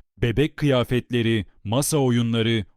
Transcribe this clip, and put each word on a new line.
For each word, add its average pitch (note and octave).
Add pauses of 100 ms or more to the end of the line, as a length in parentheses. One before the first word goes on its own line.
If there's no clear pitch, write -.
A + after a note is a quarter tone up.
(220)
bebek B2
kıyafetleri, A#2+ (180)
masa C#3+
oyunları, A#2 (120)